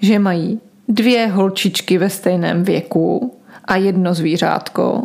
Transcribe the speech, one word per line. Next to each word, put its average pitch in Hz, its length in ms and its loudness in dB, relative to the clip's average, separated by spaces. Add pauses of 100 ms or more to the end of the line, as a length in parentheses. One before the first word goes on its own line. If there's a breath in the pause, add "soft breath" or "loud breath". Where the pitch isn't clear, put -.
že 208 180 4
mají 185 400 0 (280)
dvě 226 400 2
holčičky 190 680 0
ve 185 120 2
stejném 175 540 -2
věku 190 720 -2 (300 loud breath)
a 190 100 0
jedno 185 380 0
zvířátko 165 920 -2